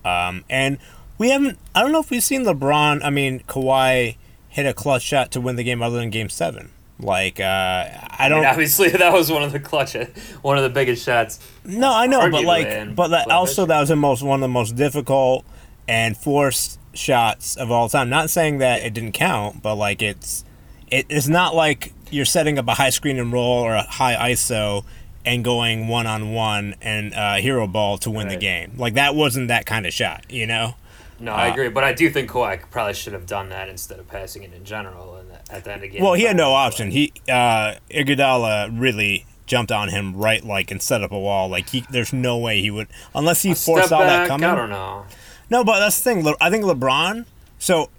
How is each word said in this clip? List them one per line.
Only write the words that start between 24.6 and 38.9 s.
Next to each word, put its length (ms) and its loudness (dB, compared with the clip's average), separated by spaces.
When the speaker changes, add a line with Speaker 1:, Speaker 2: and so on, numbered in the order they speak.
Speaker 1:
and 180 0
going 440 0
one-on-one 920 -2
and, 320 -6
uh, 220 0
hero 320 2
ball 320 0
to 120 -6
win 180 -6
the 60 -4
Speaker 2:
Right. 60 -8
Speaker 1:
game. 380 -2
Like, 160 -4
that 200 2
wasn't 340 0
that 180 0
kind 180 -4
of 80 -4
shot, 380 -4
you 160 -6
know? 300 -4
Speaker 2:
No, 140 -8
I 160 0
Speaker 1:
Uh, 40 0
Speaker 2:
agree, 160 0
but 140 0
I 100 2
do 180 2
think 200 -2
Kawhi 300 -2
probably 240 -4
should 200 -10
have 120 -14
done 220 -8
that 200 -12
instead 300 -14
of 80 -20
passing 380 -14
it 100 -20
in 100 -20
general 520 -14
and 100 -18
at 140 -14
the 80 -12
end 100 -12
of 80 -14
game 120 -4
Speaker 1:
Well, 100 4
he 120 4
had 120 2
no 160 4
Speaker 2:
five, 160 6
Speaker 1:
option. 200 -4
Speaker 2:
but 40 -2
Speaker 1:
He, 200 2
uh, 460 2
Iguodala 800 2
really 460 0